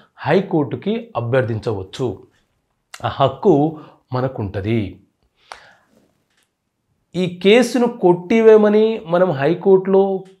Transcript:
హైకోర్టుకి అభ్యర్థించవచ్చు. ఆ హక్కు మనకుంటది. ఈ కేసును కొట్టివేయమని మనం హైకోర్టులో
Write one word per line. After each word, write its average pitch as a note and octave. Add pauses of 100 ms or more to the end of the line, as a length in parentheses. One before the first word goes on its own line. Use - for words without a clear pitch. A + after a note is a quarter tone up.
(140)
హైకోర్టుకి F3+
అభ్యర్థించవచ్చు. A2+ (840)
ఆ A#2+
హక్కు C#3 (320)
మనకుంటది. A2 (2250)
ఈ F3
కేసును A#3
కొట్టివేయమని G#3+
మనం F3
హైకోర్టులో F#3+ (160)